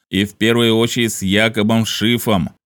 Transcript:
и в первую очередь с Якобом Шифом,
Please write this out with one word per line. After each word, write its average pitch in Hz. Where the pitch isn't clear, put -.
и 98
в 101
первую 113
очередь 117
с -
Якобом 110
Шифом, 110